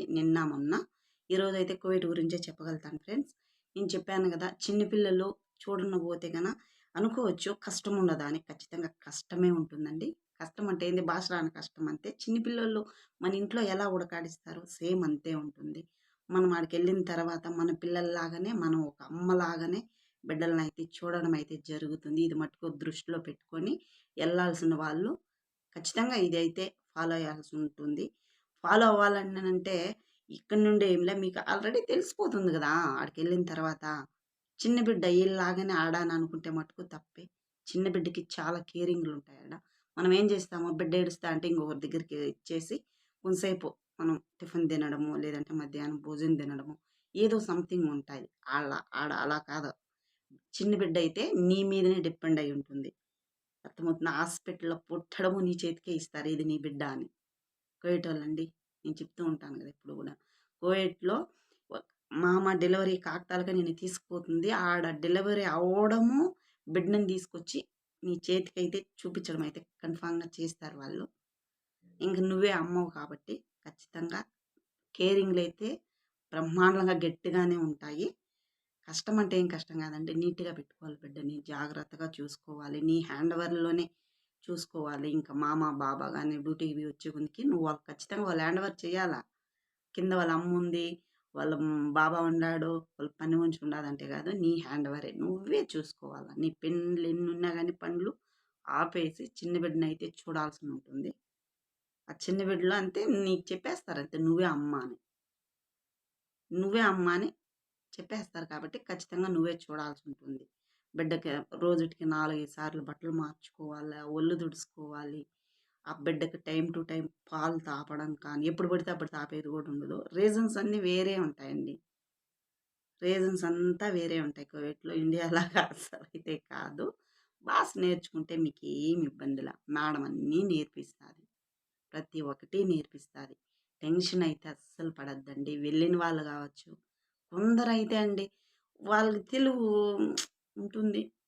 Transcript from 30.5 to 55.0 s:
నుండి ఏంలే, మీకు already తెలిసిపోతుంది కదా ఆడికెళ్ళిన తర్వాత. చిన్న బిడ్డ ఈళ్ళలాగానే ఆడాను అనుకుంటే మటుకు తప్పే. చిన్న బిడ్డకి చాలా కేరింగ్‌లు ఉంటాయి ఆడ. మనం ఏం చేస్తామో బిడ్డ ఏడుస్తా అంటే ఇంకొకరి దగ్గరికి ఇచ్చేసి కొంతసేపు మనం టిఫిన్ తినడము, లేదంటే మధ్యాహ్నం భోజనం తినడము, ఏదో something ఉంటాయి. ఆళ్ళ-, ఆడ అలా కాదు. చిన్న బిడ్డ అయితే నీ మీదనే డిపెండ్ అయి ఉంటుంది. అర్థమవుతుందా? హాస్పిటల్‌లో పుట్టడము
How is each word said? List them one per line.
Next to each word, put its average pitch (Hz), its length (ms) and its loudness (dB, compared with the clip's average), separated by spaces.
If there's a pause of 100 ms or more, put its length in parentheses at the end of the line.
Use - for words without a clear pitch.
నుండి 208 260 8
ఏంలే, 180 300 6
మీకు 190 260 -2
already 214 420 0
తెలిసిపోతుంది 247 680 2
కదా 151 180 2 (220)
ఆడికెళ్ళిన 170 540 0
తర్వాత. 160 400 -4 (760)
చిన్న 240 220 2
బిడ్డ 208 300 4
ఈళ్ళలాగానే 185 640 4
ఆడాను 170 400 2
అనుకుంటే 165 380 -2
మటుకు 160 320 -6
తప్పే. 170 400 -18 (440)
చిన్న 185 220 0
బిడ్డకి 170 320 -2 (100)
చాలా 170 320 -4
కేరింగ్‌లు 170 480 -2
ఉంటాయి 139 280 -12
ఆడ. 135 140 -16 (440)
మనం 185 160 4
ఏం 208 140 8
చేస్తామో 185 440 0
బిడ్డ 160 240 0
ఏడుస్తా 175 340 0
అంటే 160 180 0
ఇంకొకరి 156 320 0
దగ్గరికి 156 460 -6
ఇచ్చేసి 165 500 -6 (480)
కొంతసేపు 185 440 0 (280)
మనం 160 200 2 (180)
టిఫిన్ 170 360 0
తినడము, 151 480 0
లేదంటే 147 360 -4
మధ్యాహ్నం 147 440 -4
భోజనం 151 380 0
తినడము, 143 380 -6 (420)
ఏదో 214 240 6
something 180 500 -2
ఉంటాయి. 143 360 -8 (220)
ఆళ్ళ-, 143 360 -2 (100)
ఆడ 143 200 0
అలా 147 300 0
కాదు. 147 280 -6 (840)
చిన్న 208 240 2
బిడ్డ 175 200 2
అయితే 165 260 0 (180)
నీ 185 220 6
మీదనే 190 380 4
డిపెండ్ 160 380 2
అయి 147 120 0
ఉంటుంది. 139 380 -6 (760)
అర్థమవుతుందా? 165 460 0
హాస్పిటల్‌లో 170 720 -4
పుట్టడము 185 580 -2